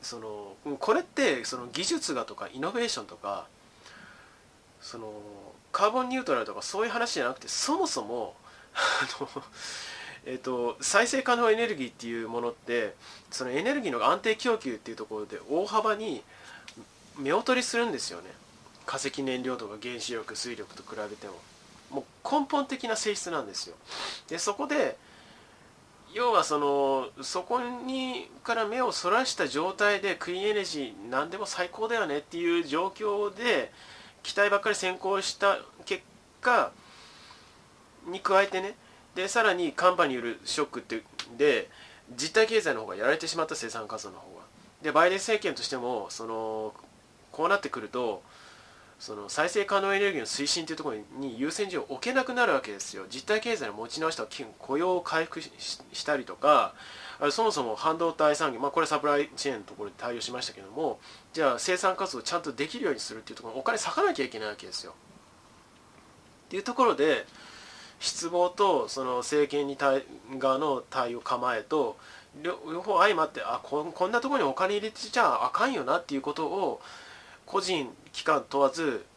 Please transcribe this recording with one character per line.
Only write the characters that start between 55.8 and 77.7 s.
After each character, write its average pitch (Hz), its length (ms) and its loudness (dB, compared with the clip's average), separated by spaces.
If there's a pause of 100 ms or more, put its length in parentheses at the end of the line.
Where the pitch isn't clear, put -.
し - 120 -8
た 147 120 2
り 131 80 -2
と 92 120 -10
か、 135 380 6 (440)
あ - 20 -20
る 143 60 0
い - 0 -
は 147 60 4
そ 226 120 2
も 220 80 4
そ 147 120 0
も 113 120 -2
半 160 200 2
導 165 200 0
体 151 200 6
産 147 180 0
業、 117 60 -8
ま 139 100 0
あ、 - 20 -8
こ 165 100 2
れ 156 60 2
サ 151 120 2
プ 143 80 0
ラ 143 120 4
イ 151 160 0
チ 143 140 -2
ェ 135 40 -2
ー - 40 -4
ン - 20 -6
の 98 60 -14
と - 80 -16
こ 98 100 -10
ろ 101 60 -8
で 90 80 -20
対 120 200 -6
応 113 40 -6
し 117 100 -6
ま 123 100 -8
し - 60 -6
た - 60 -10
け 98 80 -18
ど 95 100 -16
も、 135 280 -2 (340)
じ 160 100 2
ゃ 131 120 6
あ 117 40 -4
生 180 160 2
産 185 200 2
活 185 180 -4
動 127 60 -6
を - 20 -12
ち - 120 -4
ゃ 175 40 0
ん 170 40 0
と 156 120 -6
で 147 140 -2
き 190 120 -10
る 277 60 -4
よ 165 60 2
う - 20 2
に 113 60 -4
す - 140 -8
る 110 60 -12
っ - 40 -16
て - 80 -14
い - 20 -12
う - 20 -12
と 113 80 -16
こ 117 60 -10
ろ 110 60 -10
に 131 40 -6
お - 40 -8
金 - 140 2
割 - 160 -4
か 370 120 4
な 370 80 4
き 190 80 -2
ゃ 131 40 2
い 123 40 -6
け - 100 -8
な - 60 -6
い 107 40 -4
わ 104 60 -8
け - 120 -14
で 92 60 -14
す - 120 -8
よ。 87 60 -14
っ - 1600 -20
て 170 60 -8
い 190 40 -2
う 202 40 -8
と 247 100 -4
こ - 120 6
ろ - 100 6
で、 139 300 4 (720)
失 - 300 -4
望 175 200 4
と、 180 400 4
そ 135 140 -4
の、 127 140 0
政 147 320 4
権 143 180 0
に 139 100 -6
対-、 139 280 4 (320)
側 131 200 4
の 139 320 0
対 120 260 -2
応、 117 60 -8
構 123 340 0
え 107 80 -2
と、 135 340 0 (440)
両-、 175 180 -4 (120)
両 170 100 -6
方 190 180 4
相 196 160 8
ま 156 100 4
っ 151 40 -4
て、 120 120 -8
あ、 120 220 -2
こ 151 200 -2
ん-、 170 100 -6
こ 180 140 2
ん 202 40 0
な 240 80 4
と 269 100 -2
こ 285 80 2
ろ 220 60 4
に 139 60 4
お 135 40 0
金 190 220 2
入 208 120 0
れ 214 40 -6
て - 80 -16
ち 220 180 -4
ゃ 127 280 4
あ 127 40 2
か - 160 2
ん 269 80 2
よ 170 100 -2
な 135 140 2
っ 175 80 -2
て 143 100 -6
い - 20 0
う 135 40 -2
こ 147 120 -4
と 156 140 -2
を、 180 340 -2 (640)
個 - 160 0
人、 175 280 0 (220)